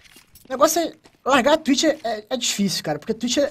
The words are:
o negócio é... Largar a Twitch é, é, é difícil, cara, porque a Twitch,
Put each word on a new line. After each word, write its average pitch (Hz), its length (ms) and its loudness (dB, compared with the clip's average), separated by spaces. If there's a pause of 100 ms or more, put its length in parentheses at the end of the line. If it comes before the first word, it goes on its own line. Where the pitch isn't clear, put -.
(480)
o - 40 -8
negócio 302 280 2
é... 320 120 -4 (320)
Largar 262 300 4
a 320 40 0
Twitch 285 260 0
é, 320 200 0
é, 220 240 -6
é 262 80 -4
difícil, - 480 -2
cara, 147 140 -4
porque - 140 -8
a - 20 -2
Twitch, 240 240 -4 (120)